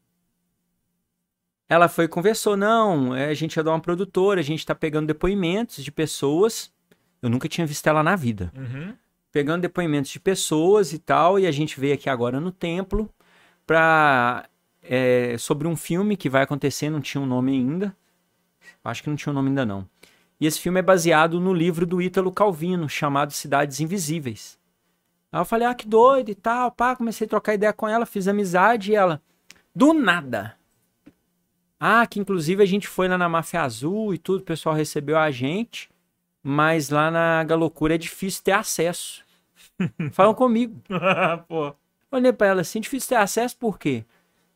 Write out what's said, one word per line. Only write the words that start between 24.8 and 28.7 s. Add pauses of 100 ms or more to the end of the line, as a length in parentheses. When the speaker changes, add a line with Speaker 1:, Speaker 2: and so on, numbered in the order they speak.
Speaker 1:
Aí
eu
falei,
"Ah,
que
doido
e
tal",
pá,
comecei
a
trocar
ideia
com
ela,
fiz
amizade